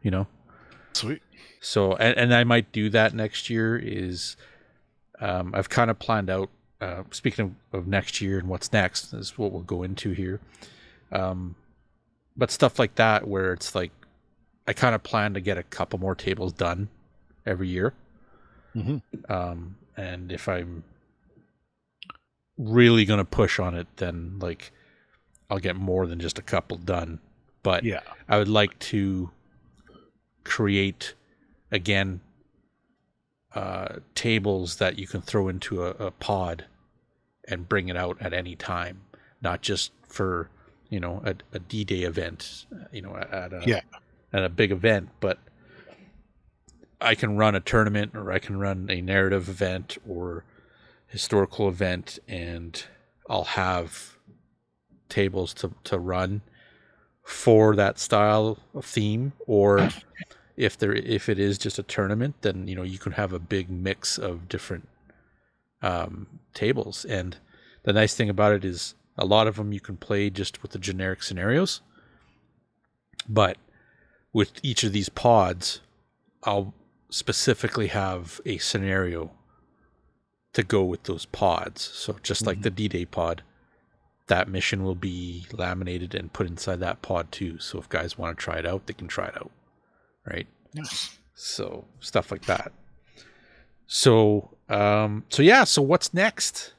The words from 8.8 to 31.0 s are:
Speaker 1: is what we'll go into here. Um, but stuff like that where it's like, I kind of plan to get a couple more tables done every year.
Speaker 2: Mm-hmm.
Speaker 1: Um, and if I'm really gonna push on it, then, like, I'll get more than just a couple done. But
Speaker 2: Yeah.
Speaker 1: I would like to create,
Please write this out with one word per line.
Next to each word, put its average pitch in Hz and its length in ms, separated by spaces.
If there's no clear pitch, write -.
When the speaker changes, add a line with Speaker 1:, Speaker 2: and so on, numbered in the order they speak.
Speaker 1:
is 107 240
what 104 160
we'll 90 80
go 87 220
into 95 280
here. 92 300
Um, 92 420
but 123 160
stuff - 280
like 117 160
that 110 320
where 95 260
it's - 220
like, 90 160
I 107 60
kind 120 220
of 104 80
plan 104 320
to 98 40
get 92 180
a 87 60
couple - 360
more 95 160
tables 92 360
done 90 380
every 92 240
year. 90 240
Speaker 2:
Mm-hmm. 113 220
Speaker 1:
Um, 90 440
and 90 360
if - 180
I'm 87 340
really 117 480
gonna 101 200
push - 340
on 90 160
it, 87 120
then, 87 420
like, 87 320
I'll 98 100
get 90 160
more 92 320
than 85 120
just 92 200
a - 40
couple 92 340
done. 85 420
But 92 220
Speaker 2:
Yeah. 104 180
Speaker 1:
I 104 100
would 104 100
like 104 320
to 95 520
create, 101 680